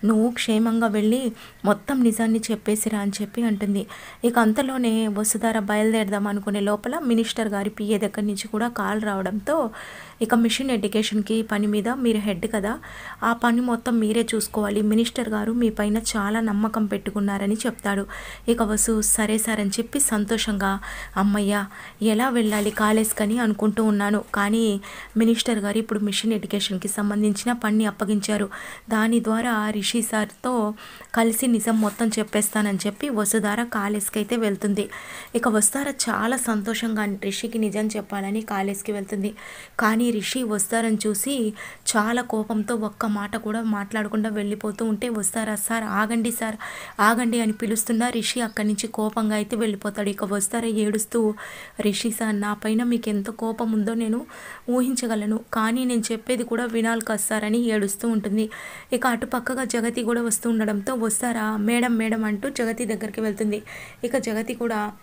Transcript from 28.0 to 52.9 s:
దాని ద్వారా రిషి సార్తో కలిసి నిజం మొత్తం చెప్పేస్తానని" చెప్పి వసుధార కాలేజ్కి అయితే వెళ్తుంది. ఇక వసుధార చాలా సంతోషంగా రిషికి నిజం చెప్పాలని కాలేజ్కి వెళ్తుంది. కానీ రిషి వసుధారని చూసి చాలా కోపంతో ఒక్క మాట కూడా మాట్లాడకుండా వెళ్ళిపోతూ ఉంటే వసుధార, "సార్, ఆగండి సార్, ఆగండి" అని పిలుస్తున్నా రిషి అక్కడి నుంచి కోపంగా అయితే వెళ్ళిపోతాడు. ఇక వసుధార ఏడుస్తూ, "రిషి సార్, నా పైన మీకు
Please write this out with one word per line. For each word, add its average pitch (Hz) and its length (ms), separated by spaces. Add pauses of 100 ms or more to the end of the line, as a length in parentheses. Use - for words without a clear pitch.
దాని 226 300
ద్వారా 220 480
రిషి 208 340
సార్తో 220 720 (400)
కలిసి 226 320
నిజం 226 340
మొత్తం 220 280
చెప్పేస్తానని" 208 760
చెప్పి 208 220
వసుధార 214 540
కాలేజ్కి 208 560
అయితే 214 180
వెళ్తుంది. 202 520 (460)
ఇక 240 140
వసుధార 233 420
చాలా 233 460
సంతోషంగా 220 680 (200)
రిషికి 226 340
నిజం 214 280
చెప్పాలని 202 540
కాలేజ్కి 202 520
వెళ్తుంది. 202 420 (460)
కానీ 226 300
రిషి 220 320
వసుధారని 220 640
చూసి 214 460 (440)
చాలా 233 260
కోపంతో 214 520
ఒక్క 214 320
మాట 208 300
కూడా 220 260
మాట్లాడకుండా 214 680
వెళ్ళిపోతూ 208 540
ఉంటే 220 240
వసుధార, 220 460
"సార్, 220 300
ఆగండి 220 460
సార్, 220 260 (440)
ఆగండి" 233 400
అని 220 120
పిలుస్తున్నా 226 560
రిషి 233 320
అక్కడి 220 280
నుంచి 208 180
కోపంగా 214 480
అయితే 208 220
వెళ్ళిపోతాడు. 208 520
ఇక 202 160
వసుధార 208 420
ఏడుస్తూ, 214 680 (460)
"రిషి 208 300
సార్, 214 300
నా 208 140
పైన 220 280
మీకు 233 260